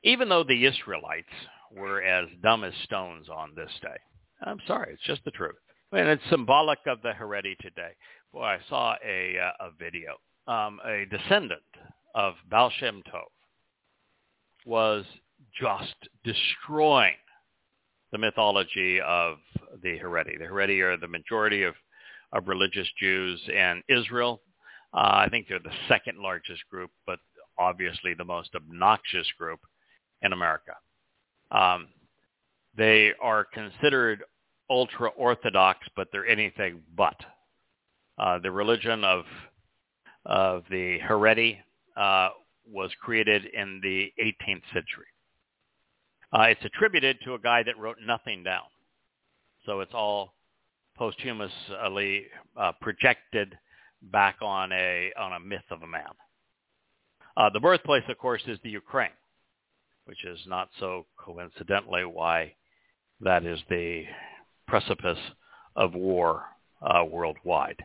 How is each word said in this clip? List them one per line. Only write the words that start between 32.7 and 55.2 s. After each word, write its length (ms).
they 360
are 220
considered 800
ultra-Orthodox, 1120
but 160
they're 140
anything 540
but. 200
Uh, 200
the 120
religion 540
of, 200
of 440
the 280
Haredi, 500
uh, 320
was 200
created 440
in 360
the 300
eighteenth 400
century. 340
Uh, 100
it's 220
attributed 600
to 100
a 40
guy 240
that 140
wrote 200
nothing 360
down. 200
So 140
it's 120
all 420
posthumously, 1300
uh, 240
projected 800
back 280
on 320
a, 460
on 160